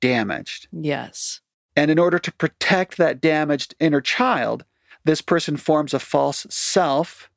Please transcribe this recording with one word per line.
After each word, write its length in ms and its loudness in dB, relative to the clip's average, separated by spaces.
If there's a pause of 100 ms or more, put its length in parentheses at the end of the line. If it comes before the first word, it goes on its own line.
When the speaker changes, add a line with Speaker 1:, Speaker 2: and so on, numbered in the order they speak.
Speaker 1:
damaged. 680 -2
Speaker 2:
Yes. 720 -8 (340)
Speaker 1:
And 160 2
in 80 4
order 220 4
to 100 -8
protect 680 -2
that 220 2
damaged 600 0
inner 200 2
child, 640 -2 (400)
this 160 2
person 360 0
forms 360 0
a 60 0
false 500 -2
self 880 -2